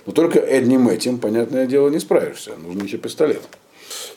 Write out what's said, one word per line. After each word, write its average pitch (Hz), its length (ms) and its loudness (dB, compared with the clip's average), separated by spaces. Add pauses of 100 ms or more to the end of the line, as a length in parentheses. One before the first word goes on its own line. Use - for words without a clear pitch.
Но - 80 -10
только 156 260 4
одним 127 480 4
этим, 120 300 0
понятное 117 480 -2
дело, 139 240 2
не 151 100 0
справишься. 160 580 -2
Нужен 87 260 -8
еще 98 140 -8
пистолет. - 440 -2 (760)